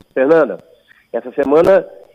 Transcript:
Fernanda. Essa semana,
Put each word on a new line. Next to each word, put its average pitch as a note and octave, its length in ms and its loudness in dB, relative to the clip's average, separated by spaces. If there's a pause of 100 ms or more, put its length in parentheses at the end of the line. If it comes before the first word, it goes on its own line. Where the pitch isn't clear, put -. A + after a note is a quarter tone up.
(160)
Fernanda. C3+ 420 0 (540)
Essa A#2+ 220 -10
semana, E3 520 0 (280)